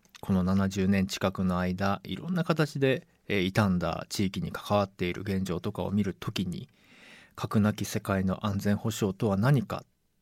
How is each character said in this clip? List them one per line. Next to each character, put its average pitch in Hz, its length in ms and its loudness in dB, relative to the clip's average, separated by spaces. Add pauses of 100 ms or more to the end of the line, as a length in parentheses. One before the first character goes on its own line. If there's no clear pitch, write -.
(200)
こ - 120 -2
の 92 100 4
七 95 260 2
十 95 200 2
年 98 180 4
近 95 260 -2
く 95 120 -2
の 90 140 2
間、 92 460 0
い 92 120 -6
ろ 165 140 -8
ん 185 40 -2
な 165 100 0
形 156 360 0
で、 135 260 2 (220)
え 104 120 0
ー、 90 60 2
傷 98 220 4
ん 90 100 2
だ 85 300 -2
地 101 180 0
域 95 140 -4
に 80 120 -4
関 - 260 0
わ 101 60 4
っ 98 40 -2
て - 180 -4
い 87 60 0
る - 100 -8
現 98 200 -2
状 87 180 -2
と 104 120 -4
か 90 120 -4
を 92 60 -4
見 101 120 2
る 95 160 -4
と - 140 -8
き 92 140 -4
に、 - 220 -8 (680)
核 110 240 0
な 104 120 4
き 104 120 -6
世 - 160 -4
界 95 240 0
の 92 220 0
安 98 140 -2
全 104 160 2
保 113 140 -4
障 98 260 -2
と 117 120 0
は 98 80 2
何 123 260 4
か、 - 220 -8 (380)